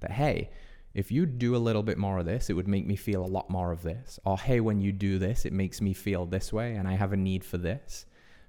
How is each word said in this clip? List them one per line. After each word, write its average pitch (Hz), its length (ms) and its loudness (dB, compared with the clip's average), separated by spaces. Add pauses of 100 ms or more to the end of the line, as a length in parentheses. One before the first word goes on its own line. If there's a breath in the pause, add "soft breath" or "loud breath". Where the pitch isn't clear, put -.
that, - 100 -6
"Hey, 135 400 0 (420 loud breath)
if - 180 -4
you 151 140 4
do 123 300 2
a - 20 4
little 113 240 2
bit 107 160 0
more 98 220 0
of 85 80 -2
this, 107 240 0
it - 20 0
would 90 140 0
make 101 180 2
me 98 100 0
feel 95 300 0
a - 0 -
lot 95 240 -2
more 90 220 0
of 82 100 -4
this." 82 440 -8
Or, 98 120 2
"Hey, 123 220 2
when 110 200 2
you 98 120 2
do 98 260 0
this, 95 260 2
it - 100 -2
makes 95 280 -2
me 98 120 2
feel 90 340 -2
this 95 260 -2
way, 113 220 -2
and 95 120 -2
I 95 60 0
have 98 180 2
a 101 60 2
need 95 260 2
for - 140 -6
this." 87 480 -6 (440 soft breath)